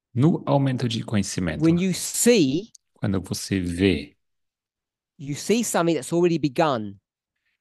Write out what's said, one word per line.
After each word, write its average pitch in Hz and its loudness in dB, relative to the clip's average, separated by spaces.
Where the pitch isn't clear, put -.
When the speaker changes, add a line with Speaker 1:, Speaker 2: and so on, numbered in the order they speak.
Speaker 1:
No 135 2
aumento 135 0
de 113 -4
conhecimento, 98 -2
Speaker 2:
when 170 4
you 185 -2
see, 190 0
Speaker 1:
quando 98 -2
você - -4
vê, 87 0
Speaker 2:
you 139 -8
see 226 0
something 170 0
that's - -4
already 170 2
begun. 123 -2